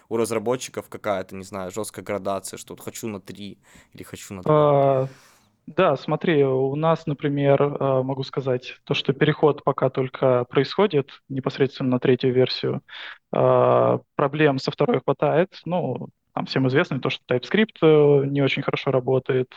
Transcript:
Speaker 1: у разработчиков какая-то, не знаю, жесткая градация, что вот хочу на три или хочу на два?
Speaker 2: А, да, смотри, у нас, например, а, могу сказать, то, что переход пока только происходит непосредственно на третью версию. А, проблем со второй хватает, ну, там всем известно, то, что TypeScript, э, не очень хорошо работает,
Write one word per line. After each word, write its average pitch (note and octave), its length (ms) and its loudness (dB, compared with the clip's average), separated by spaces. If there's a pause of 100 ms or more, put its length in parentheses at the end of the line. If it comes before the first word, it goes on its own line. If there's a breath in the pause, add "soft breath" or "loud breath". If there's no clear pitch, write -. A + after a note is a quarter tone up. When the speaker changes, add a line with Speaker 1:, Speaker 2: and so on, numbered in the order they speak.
Speaker 1:
у A2+ 80 -4
разработчиков A2+ 720 -4
какая-то, G2 480 -6
не F#2+ 80 -12
знаю, F#2 280 -10
жесткая G#2 320 -10
градация, G2 540 -6
что - 160 -18
вот - 100 -20
хочу A2+ 240 -12
на G2+ 120 -10
три G2 380 -18 (340 soft breath)
или - 100 -20
хочу - 320 -16
на F#2 100 -12
два? D3+ 260 4
Speaker 2:
А, C#3 380 2 (580 soft breath)
да, D#3+ 300 0
смотри, D3+ 480 0
у C3+ 320 0
нас, D#3+ 300 0
например, C#3+ 560 0 (180)
а, C3+ 220 2
могу C3 220 -6
сказать, C3 600 -6
то, C#3+ 100 -2
что - 180 -2
переход D3 520 2
пока C3+ 260 0
только B2+ 560 0
происходит D3 640 0 (180)
непосредственно C3+ 640 -2
на B2 80 0
третью C3 340 2
версию. B2+ 480 0 (500 loud breath)
А, B2 680 4 (160)
проблем C#3+ 420 2
со - 120 -4
второй A3+ 320 0
хватает, D3 520 0 (100)
ну, - 440 -4 (300)
там - 80 -6
всем C3 220 0
известно, C3 320 0
то, C3 100 -4
что - 140 -10 (100)
TypeScript, G#3+ 480 0
э, D3 440 6
не C#3 160 0
очень - 200 0
хорошо - 300 -2
работает, B2+ 640 0